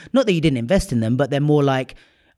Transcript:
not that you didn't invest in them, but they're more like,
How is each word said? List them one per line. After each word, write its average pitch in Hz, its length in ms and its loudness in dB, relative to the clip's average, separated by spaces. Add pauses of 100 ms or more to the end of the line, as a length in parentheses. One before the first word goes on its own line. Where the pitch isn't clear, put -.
(140)
not 247 140 2
that 190 60 2
you 160 80 0
didn't 139 180 0
invest 180 340 -2
in 117 60 0
them, 113 180 0
but 135 140 -2
they're 139 100 -2
more 147 220 2
like, 131 320 -2 (420)